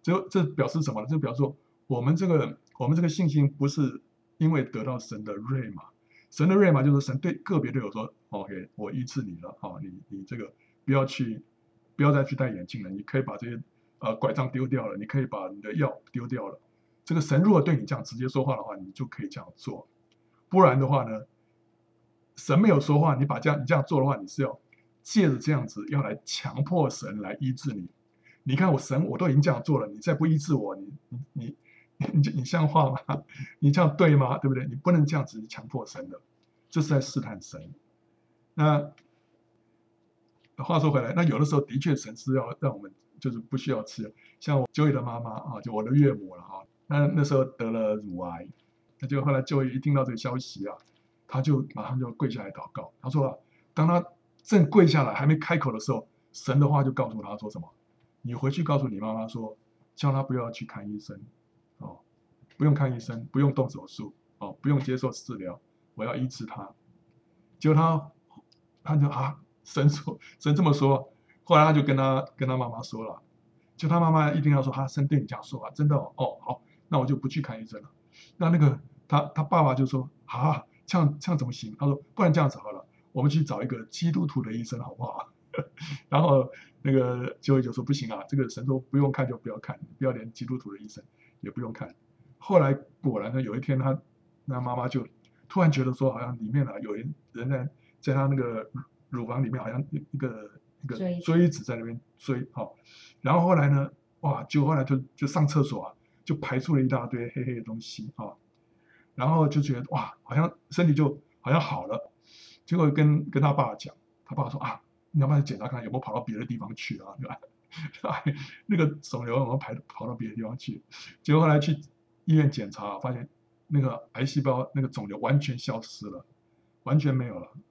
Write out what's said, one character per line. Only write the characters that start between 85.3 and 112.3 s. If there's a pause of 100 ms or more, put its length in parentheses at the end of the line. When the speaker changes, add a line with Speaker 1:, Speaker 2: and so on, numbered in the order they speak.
Speaker 1:
<laughs>
然
后 (320)
那
个
Joey
就
说
，“不
行
啊，
这
个
神
说
不
用
看
就
不
要
看， (220)
不
要
连
基
督
徒
的
医
生 (380)
也
不
用
看。” (460)
后
来 (280)
果
然
呢，
有
一
天
他， (460)
那
妈
妈
就 (440)
突
然
觉
得
说，
好
像
里
面
啊
有
人， (200)
人
在， (300)
在
他
那
个 (400)
乳
房
里
面
好
像
一
个， (340)
一
个
Speaker 2:
锥
子。
Speaker 1:
锥
子
在
那
边 (180)
追，
哦。 (480)
然
后
后
来
呢， (300)
哇，
就
后
来
就， (180)
就
上
厕
所
啊， (300)
就
排
出
了
一
大
堆
黑
黑
的
东
西，
哦。 (800)
然
后
就
觉
得，
哇，
好
像 (200)
身
体
就 (200)
好
像
好
了。 (560)